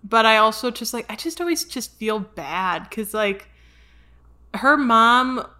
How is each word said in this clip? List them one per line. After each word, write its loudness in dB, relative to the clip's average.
but 2
I 6
also 2
just, -8
like, -8
I -10
just -8
always -2
just -10
feel -2
bad -6
'cause, -8
like, -2
her 4
mom 4